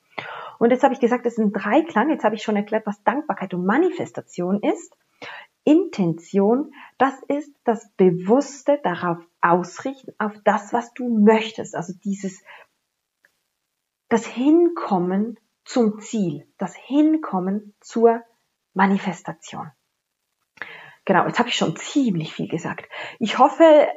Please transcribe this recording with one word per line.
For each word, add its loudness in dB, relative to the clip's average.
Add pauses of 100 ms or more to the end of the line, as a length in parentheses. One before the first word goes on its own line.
(580)
Und 2
jetzt 2
habe 4
ich -10
gesagt, 0
das -2
ist -4
ein 0
Dreiklang. 0
Jetzt -2
habe 0
ich -14
schon -2
erklärt, -4
was -8
Dankbarkeit -4
und -4
Manifestation -2
ist. -4 (680)
Intention, 2 (260)
das 2 (140)
ist -4 (120)
das -2
bewusste 2
darauf -4 (220)
ausrichten, -2
auf -4 (120)
das, 0
was -4
du -8
möchtest. 2
Also -8 (100)
dieses, -8 (1700)
das -2
Hinkommen 0 (260)
zum -2
Ziel, -6 (120)
das -8
Hinkommen -2
zur 2 (520)
Manifestation. -4 (1300)
Genau, 2
jetzt -2
habe 0
ich -6
schon -2
ziemlich -4
viel -8
gesagt. -8 (300)
Ich -4
hoffe, 6